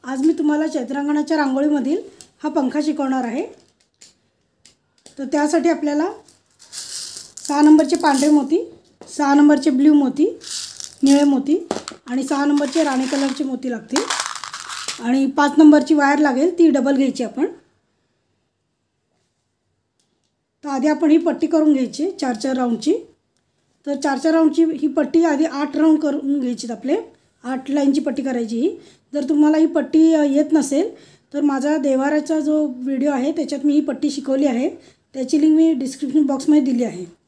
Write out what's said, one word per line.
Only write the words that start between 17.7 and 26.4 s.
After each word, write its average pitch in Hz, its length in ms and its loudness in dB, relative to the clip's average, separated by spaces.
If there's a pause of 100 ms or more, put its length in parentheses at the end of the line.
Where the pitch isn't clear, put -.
तर 294 60 -10
आधी 269 180 -2
आपण 302 240 2
ही 320 60 6
पट्टी 330 300 0
करून 311 260 2
घ्यायची 269 380 -2
चार 262 240 -6
चार 262 200 -4
राऊंडची. 254 420 -2 (880)
तर 285 140 -6
चार 277 180 -2
चार 320 160 0
राऊंडची 330 320 2
ही 311 220 -4
पट्टी 330 360 0
आधी 302 220 0
आठ 285 320 -6
राऊंड 311 220 4
करून 285 400 -2
घ्यायची 247 320 -6